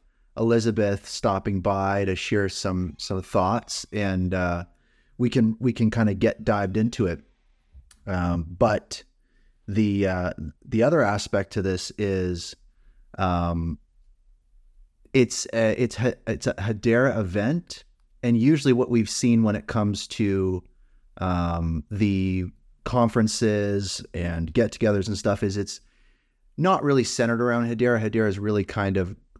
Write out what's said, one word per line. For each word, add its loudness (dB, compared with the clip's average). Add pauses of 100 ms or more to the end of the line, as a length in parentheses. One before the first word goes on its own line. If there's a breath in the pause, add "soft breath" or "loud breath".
(380)
Elizabeth 2
stopping -2
by 0
to 0
share 0
some, -4
some -6
thoughts, -2
and, -2
uh, -2 (540)
we 0
can, 2
we 0
can 2
kinda 2
get 0
dived 0
into 0
it. -4 (840)
Um, -2 (120)
but 0 (640)
the, 2
uh, -2 (300)
the 0
other 4
aspect 0
to -2
this -2
is, -2 (600)
um, -2 (1300)
it's 2
a, 2
it's -2
a, 0 (140)
it's -4
a 0
Hedera 0
event, -4 (380)
and 2
usually 4
what 2
we've 2
seen 4
when 2
it -8
comes -2
to, -2 (540)
um, -2
the 0 (380)
conferences 0
and -4
get-togethers 0
and -4
stuff -2
is -2
it's -8 (760)
not 2
really 4
centered 0
around 2
Hedera. 2
Hedera 2
is 0
really 0
kind 0
of, -2 (240)